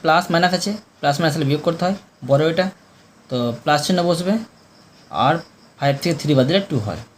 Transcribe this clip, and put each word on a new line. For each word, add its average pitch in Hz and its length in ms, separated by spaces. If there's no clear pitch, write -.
প্লাস 165 300
মাইনাস 175 260
আছে, 202 140
প্লাস 143 200
মাইনাস 156 160
হলে 151 140
বিয়োগ 147 160
করতে 165 200
হয়, 196 100
বড় 139 120
এটা, 185 140
তো 127 60
প্লাস 147 220
চিহ্ন 180 140
বসবে, 175 220
আর 151 100
ফাইভ 139 240
থেকে 170 180
থ্রি 147 180
বাদ 127 100
দিলে 190 120
টু 147 60
হয়, 85 140